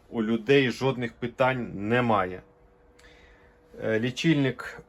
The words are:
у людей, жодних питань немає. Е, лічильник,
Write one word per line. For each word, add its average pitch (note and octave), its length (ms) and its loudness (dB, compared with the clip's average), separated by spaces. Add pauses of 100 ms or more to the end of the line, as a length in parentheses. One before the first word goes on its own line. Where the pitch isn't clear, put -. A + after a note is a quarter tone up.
(100)
у A2+ 120 -4
людей, A#2 480 2
жодних B2 420 -2
питань A#2+ 760 -2
немає. G#2+ 540 2 (1400)
Е, A2 180 0
лічильник, C3+ 880 -2